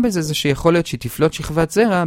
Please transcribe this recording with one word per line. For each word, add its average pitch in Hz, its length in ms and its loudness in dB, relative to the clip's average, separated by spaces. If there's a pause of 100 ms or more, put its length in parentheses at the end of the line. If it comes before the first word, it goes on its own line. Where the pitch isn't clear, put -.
בזה 190 180 0
זה 156 120 -2
שיכול 147 400 2
להיות 170 120 2
שהיא - 140 -6
תפלוט 151 340 -2
שכבת 160 380 -2
זרע 202 360 2